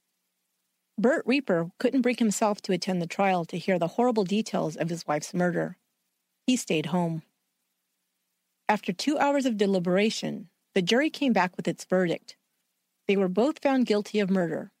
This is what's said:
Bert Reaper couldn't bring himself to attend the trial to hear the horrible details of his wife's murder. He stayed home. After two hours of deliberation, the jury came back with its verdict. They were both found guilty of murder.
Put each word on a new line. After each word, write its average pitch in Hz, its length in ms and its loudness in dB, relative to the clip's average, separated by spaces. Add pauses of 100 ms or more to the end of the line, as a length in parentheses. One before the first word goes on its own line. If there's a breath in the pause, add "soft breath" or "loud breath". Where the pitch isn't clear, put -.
(960)
Bert - 280 2
Reaper 185 520 0
couldn't 254 240 0
bring 247 160 0
himself 208 460 0
to 202 100 -2
attend 180 280 -2
the 165 60 -4
trial 185 380 0
to 185 120 -10
hear 180 200 0
the 170 120 0
horrible 233 340 0
details 175 520 -2
of 160 140 -2
his 165 160 -8
wife's 151 300 -4
murder. 175 420 -2 (720)
He 254 80 4
stayed 165 320 -2
home. 165 340 -2 (1500)
After 208 240 0
two 277 280 -2
hours 285 260 2
of 233 120 0
deliberation, 190 920 0 (240)
the 196 80 2
jury 233 280 2
came 277 240 0
back 185 220 2
with - 120 -6
its 175 180 -4
verdict. 180 500 -2 (720)
They 202 80 2
were 196 120 4
both 220 320 2
found 262 260 2
guilty 208 340 0
of 196 100 2
murder. 180 500 0